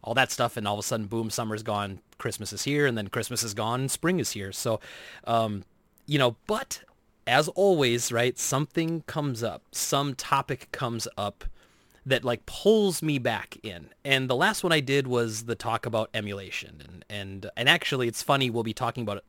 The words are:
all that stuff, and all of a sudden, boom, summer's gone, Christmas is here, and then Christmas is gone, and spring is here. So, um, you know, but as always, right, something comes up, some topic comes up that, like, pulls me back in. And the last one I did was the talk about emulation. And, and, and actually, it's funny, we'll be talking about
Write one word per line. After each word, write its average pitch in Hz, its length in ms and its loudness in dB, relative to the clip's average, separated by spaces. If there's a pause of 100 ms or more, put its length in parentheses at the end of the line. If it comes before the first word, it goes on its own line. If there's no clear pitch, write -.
all 110 100 -4
that 127 160 4
stuff, - 280 0
and 104 100 -2
all 104 60 0
of 104 80 -4
a - 20 -6
sudden, 110 220 -2
boom, 110 240 -2
summer's 107 340 -4
gone, 101 380 -2 (160)
Christmas 107 340 -6
is 101 120 -6
here, 147 220 2
and 123 120 2
then 104 100 -4
Christmas 117 360 -4
is 110 100 -4
gone, 113 260 -2
and 135 100 0
spring 175 300 0
is 120 120 -2
here. 98 200 -8
So, 110 300 -2 (420)
um, 110 400 0 (420)
you 147 140 0
know, 123 160 4 (120)
but 226 340 -4 (440)
as 143 220 4
always, 147 640 4
right, 120 260 2
something 160 680 -2
comes 139 380 -4
up, 104 200 -4 (100)
some 143 420 0
topic - 600 -2
comes 117 340 -4 (100)
up 101 280 -6 (600)
that, 127 200 2
like, 120 200 -2
pulls 208 560 4
me 151 180 2
back 117 440 -2
in. 90 280 -12 (120)
And 131 260 2
the 127 60 4
last 196 300 2
one 170 80 4
I 156 80 4
did 135 260 2
was 117 380 0
the 117 100 -2
talk 113 300 -2
about 110 280 -2
emulation. 98 720 -8
And, 90 240 -20
and, 98 460 -10
and 123 140 2
actually, 139 400 2
it's - 120 -6
funny, 135 280 4
we'll 117 140 0
be 110 100 -2
talking 120 300 -2
about 101 260 -4